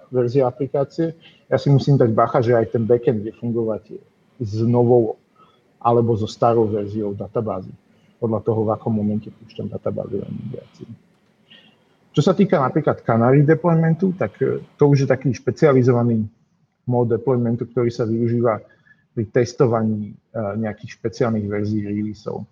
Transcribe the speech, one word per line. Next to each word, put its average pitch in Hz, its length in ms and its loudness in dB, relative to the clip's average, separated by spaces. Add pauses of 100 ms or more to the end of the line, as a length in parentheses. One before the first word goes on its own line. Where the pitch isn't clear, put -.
(120)
verzia 127 340 2
aplikácie, 160 720 -4 (320)
ja 135 80 0
si 143 160 2
musím 139 240 4
dať 123 160 4
bacha, 117 320 2
že 120 80 2
aj 113 240 2
ten 113 80 0
backend 120 400 0
vie 110 80 -10
fungovať 113 640 -6 (420)
s 107 240 -6
novou 120 540 4 (640)
alebo 117 340 2
so 107 140 -4
starou 117 400 2
verziou 104 480 -6
databázy. 104 560 -6 (480)
Podľa 110 240 -2
toho, 113 200 0
v 107 120 0
akom 117 160 -4
momente 107 400 -2
púšťam - 400 -14
databázové - 560 -8
migrácie. - 580 -14 (1300)
Čo 156 80 4
sa 190 80 4
týka 190 280 2
napríklad 135 440 -2
Canary 123 400 4
deploymentu, 165 720 2
tak, - 240 -6
e, 131 240 -2 (160)
to 147 80 6
už 139 160 4
je 131 40 -2
taký 127 280 0
špecializovaný 120 880 2 (640)
mód 120 240 0
deploymentu, 120 560 -2
ktorý 120 240 -2
sa 117 160 -4
využíva 117 520 0 (520)
pri 113 160 -4
testovaní, 110 840 0
e, - 20 -20 (200)
nejakých 107 640 -8
špeciálnych 113 480 -2
verzií 104 400 -4
releaseov. 104 680 -8